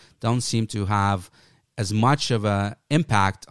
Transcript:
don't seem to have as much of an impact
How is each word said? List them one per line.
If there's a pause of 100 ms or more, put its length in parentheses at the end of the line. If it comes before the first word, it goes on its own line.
(200)
don't
seem
to
have (480)
as
much
of
an (140)
impact